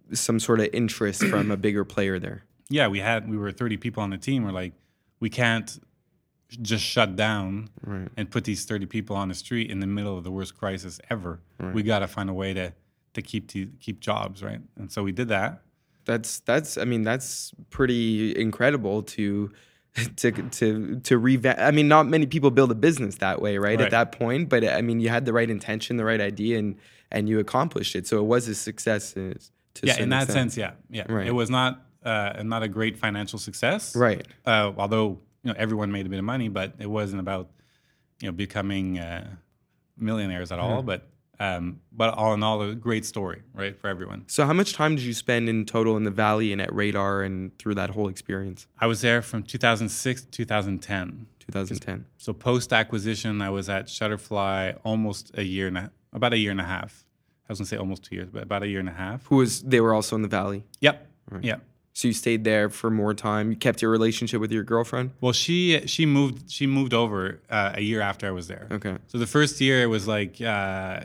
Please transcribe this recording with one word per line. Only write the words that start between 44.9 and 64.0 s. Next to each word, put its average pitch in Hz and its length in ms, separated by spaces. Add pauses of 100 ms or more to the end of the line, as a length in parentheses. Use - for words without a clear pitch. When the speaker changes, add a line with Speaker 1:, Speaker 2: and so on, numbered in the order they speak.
Speaker 1:
did 131 100
you 120 80
spend 117 340
in 110 180
total 113 320
in 107 60
the 104 80
Valley 107 400
and 98 100
at - 120
Radar 98 500
and 95 340
through 104 180
that 95 160
whole 101 180
experience? 95 580 (120)
Speaker 2:
I 117 80
was 110 140
there 120 200
from 113 220
two - 140
thousand 113 300
six 127 340
to - 100
two 117 120
thousand 101 360
ten. 98 480 (120)
Speaker 1:
Two - 140
thousand 95 260
ten. 98 260 (120)
Speaker 2:
So - 160
post-acquisition, 110 1080
I 98 100
was 98 180
at 95 180
Shutterfly 98 960
almost 110 540
a 101 60
year 95 240
and 92 100
a, 95 140 (200)
about 120 220
a 117 40
year 104 140
and 98 80
a 90 60
half. 95 400 (420)
I - 60
was 98 60
gonna 98 80
say 110 100
almost 95 260
two - 120
years, 92 160
but 107 120
about 101 200
a 101 40
year 98 140
and 92 80
a 82 40
half. 92 340
Speaker 1:
Who 143 100
was, 127 260
they 127 160
were 113 140
also 107 240
in 110 40
the 104 60
Valley? 101 380 (160)
Speaker 2:
Yep. 143 260 (240)
Speaker 1:
Right. 98 120
Speaker 2:
Yep. 113 180 (300)
Speaker 1:
So - 160
you 113 60
stayed 110 320
there 107 240
for 113 200
more 107 240
time. 107 360
You 110 80
kept 117 240
your 110 100
relationship 113 480